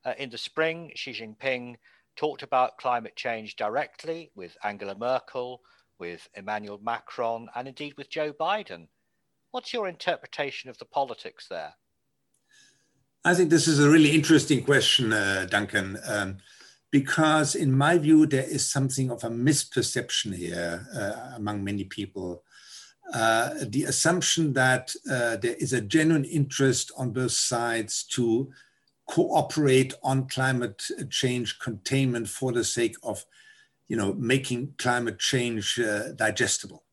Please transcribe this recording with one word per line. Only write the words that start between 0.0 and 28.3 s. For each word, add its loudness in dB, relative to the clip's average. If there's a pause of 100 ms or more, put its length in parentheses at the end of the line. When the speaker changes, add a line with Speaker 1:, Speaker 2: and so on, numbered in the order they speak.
Speaker 1:
Uh, -4
in -10
the -14
spring, -4
Xi -12
Jinping -6 (380)
talked -6
about 0
climate -4
change -8
directly -6
with -16
Angela -6
Merkel, -6 (360)
with -12
Emmanuel -8
Macron, -6
and -8
indeed -14
with -16
Joe -4
Biden. -6 (640)
What's -10
your -4
interpretation -6
of -18
the -16 (140)
politics -6
there? -10 (1500)
Speaker 2:
I 6
think 4
this 6
is 6
a 8
really 8
interesting 4
question, 4
uh, 0
Duncan, -2
um, -4 (520)
because 2
in 2
my 4
view, 8
there 0
is -4
something 0
of -6
a -4
misperception 0
here, -6
uh, -8
among -6
many -4
people. -10 (720)
Uh, 2 (160)
the -2
assumption 2
that, 2 (160)
uh, 0
there -2
is -4
a 0
genuine 2
interest 0
on -4
both -2
sides -2
to 0 (560)